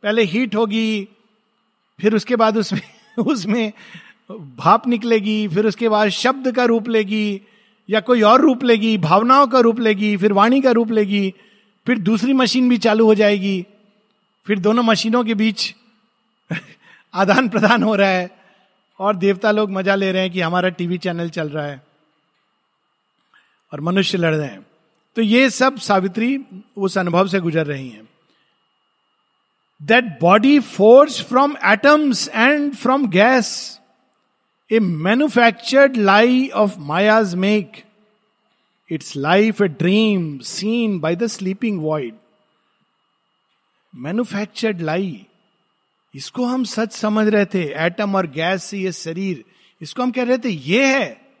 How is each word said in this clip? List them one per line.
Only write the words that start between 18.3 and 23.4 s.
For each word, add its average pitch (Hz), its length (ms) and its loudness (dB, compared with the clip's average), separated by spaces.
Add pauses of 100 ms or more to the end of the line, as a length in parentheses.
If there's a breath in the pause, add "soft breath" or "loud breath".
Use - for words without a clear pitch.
और 202 180 -2
देवता 196 340 0
लोग 214 200 0
मजा 196 240 -2
ले 196 180 -2
रहे 185 100 0
हैं 185 80 -2
कि 180 100 -4
हमारा 175 280 0
टीवी 175 300 -4
चैनल 170 320 -6
चल 156 180 -8
रहा 147 180 -8
है 139 200 -14 (1900)